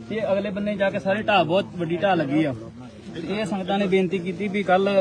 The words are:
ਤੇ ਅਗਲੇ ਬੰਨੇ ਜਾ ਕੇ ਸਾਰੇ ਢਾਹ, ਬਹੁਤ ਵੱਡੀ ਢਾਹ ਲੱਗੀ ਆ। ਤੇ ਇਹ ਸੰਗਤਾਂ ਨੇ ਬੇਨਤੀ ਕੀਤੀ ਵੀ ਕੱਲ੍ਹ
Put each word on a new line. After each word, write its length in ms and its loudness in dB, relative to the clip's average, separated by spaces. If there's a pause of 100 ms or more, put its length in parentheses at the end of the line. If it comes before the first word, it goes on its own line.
ਤੇ 240 -2
ਅਗਲੇ 180 0
ਬੰਨੇ 260 -2
ਜਾ 140 2
ਕੇ 80 -2
ਸਾਰੇ 240 0
ਢਾਹ, 220 4
ਬਹੁਤ 220 2 (100)
ਵੱਡੀ 200 -2
ਢਾਹ 200 2
ਲੱਗੀ 280 2
ਆ। 100 -2 (600)
ਤੇ 200 -6
ਇਹ 100 -2
ਸੰਗਤਾਂ 340 -2
ਨੇ 80 2
ਬੇਨਤੀ 320 2
ਕੀਤੀ 300 -4
ਵੀ 140 -2
ਕੱਲ੍ਹ 280 4 (100)